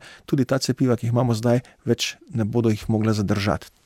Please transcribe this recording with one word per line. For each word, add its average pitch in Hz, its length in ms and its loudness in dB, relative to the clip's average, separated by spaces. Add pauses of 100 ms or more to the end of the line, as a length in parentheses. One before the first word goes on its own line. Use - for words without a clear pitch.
(220)
tudi 135 220 0
ta 135 140 0
cepiva, 127 380 0
ki - 100 -8
jih 117 60 0
imamo 120 220 2
zdaj, 120 260 2 (220)
več - 340 -2 (120)
ne 117 160 -2
bodo 113 240 0
jih 104 180 0
mogla 110 260 0
zadržati. 101 540 -2 (200)